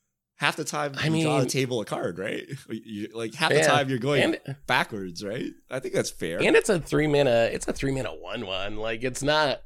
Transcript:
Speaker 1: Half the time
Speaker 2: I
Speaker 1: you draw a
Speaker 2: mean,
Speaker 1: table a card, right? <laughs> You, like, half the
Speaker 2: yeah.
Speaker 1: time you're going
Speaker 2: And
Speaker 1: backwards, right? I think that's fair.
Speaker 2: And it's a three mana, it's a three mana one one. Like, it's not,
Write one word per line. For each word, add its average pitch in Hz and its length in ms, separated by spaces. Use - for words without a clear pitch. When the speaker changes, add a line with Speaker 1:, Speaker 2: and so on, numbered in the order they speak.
Speaker 1:
Half 151 180
the 151 80
time 147 340
Speaker 2:
I 127 80
Speaker 1:
you 160 160
draw 151 140
a - 40
Speaker 2:
mean, 127 80
Speaker 1:
table 127 320
a 101 40
card, 98 340
right? - 240
<laughs> - 100
You, 110 460
like, 113 200
half 151 160
the 139 80
Speaker 2:
yeah. 156 100
Speaker 1:
time 143 200
you're 131 120
going 143 220
Speaker 2:
And - 180
Speaker 1:
backwards, 101 580
right? 104 280
I 131 80
think 131 160
that's 139 160
fair. 82 320
Speaker 2:
And 208 140
it's 427 120
a 180 120
three 151 260
mana, 131 460
it's - 160
a - 40
three 135 200
mana 120 180
one 90 360
one. 95 300
Like, 113 280
it's 127 180
not, 151 440